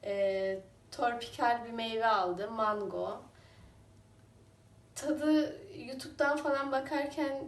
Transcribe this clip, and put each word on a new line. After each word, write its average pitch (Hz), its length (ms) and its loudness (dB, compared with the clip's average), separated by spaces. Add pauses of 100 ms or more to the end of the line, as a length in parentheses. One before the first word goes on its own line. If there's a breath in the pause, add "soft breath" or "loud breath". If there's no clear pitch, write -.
Ee, 190 540 2 (320)
tropikal 240 720 0
bir 233 60 -10
meyve 226 360 0
aldım. 202 480 2
Mango. 208 680 -2 (1700 loud breath)
Tadı 302 640 2 (280)
YouTube'dan 285 500 0
falan 277 360 0
bakarken 277 760 -2